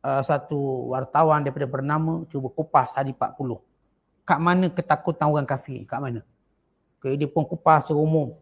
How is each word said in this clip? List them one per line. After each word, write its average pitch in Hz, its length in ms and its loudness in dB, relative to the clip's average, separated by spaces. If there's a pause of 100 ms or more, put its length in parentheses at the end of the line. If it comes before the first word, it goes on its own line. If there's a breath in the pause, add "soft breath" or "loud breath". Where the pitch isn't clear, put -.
Uh, 139 240 0
satu 139 640 -2
wartawan 147 560 2
daripada 139 240 -4
Bernama 156 560 -2
cuba 131 240 -6
kupas - 480 0
hadis 135 160 -2
empat - 240 -6
puluh. 123 240 -6 (640)
Kat 160 160 0
mana 180 320 2
ketakutan 156 560 0
orang 147 160 0
kafir? 131 400 -6
Kat - 160 -6
mana? 120 240 -6 (720)
Okay, 135 160 -4
dia 143 160 -2
pun 156 160 0
kupas 156 400 2
secara 151 160 0
umum. 156 400 0